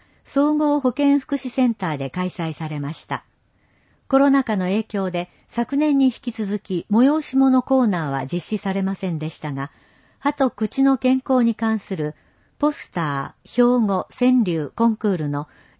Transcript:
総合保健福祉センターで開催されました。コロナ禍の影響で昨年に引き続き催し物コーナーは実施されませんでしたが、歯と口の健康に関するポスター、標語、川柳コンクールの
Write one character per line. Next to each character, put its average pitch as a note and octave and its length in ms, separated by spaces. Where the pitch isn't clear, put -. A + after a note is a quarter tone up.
総 D4 320
合 D4 240
保 B3+ 120
健 C#4+ 280
福 - 160
祉 C4 140
セ B3+ 180
ン A3+ 80
タ E3+ 160
ー D3 60
で C3+ 120
開 F3+ 200
催 D#3+ 240
さ D#3+ 140
れ D3 120
ま C#3+ 140
し - 120
た。 - 200
コ C4+ 120
ロ C#4 100
ナ C4+ 140
禍 G#3+ 120
の F#3 100
影 G3+ 180
響 F#3+ 280
で F3 180
昨 B3 300
年 D4 200
に C4+ 80
引 B3+ 80
き - 180
続 G#3 280
き - 320
催 C4+ 300
し C4 160
物 C4 260
コ C4 180
ー A#3+ 40
ナ E3+ 220
ー C#3 40
は C3+ 140
実 F3 240
施 G#3+ 80
さ G3 160
れ F#3+ 100
ま F#3+ 120
せ F#3 160
ん D#3+ 80
で D#3 100
し - 100
た D3 140
が、 C#3 180
歯 D4 140
と C4 180
口 A3+ 320
の C4+ 140
健 C4 300
康 B3+ 160
に A#3 120
関 A3 240
す - 160
る D3+ 200
ポ D4 140
ス - 200
タ C#3+ 440
ー、 - 40
標 A#3+ 360
語、 G3 260
川 B3+ 320
柳 E3 320
コ A#3 140
ン G#3+ 60
ク G#3+ 140
ー F#3 80
ル D3 120
の C#3+ 180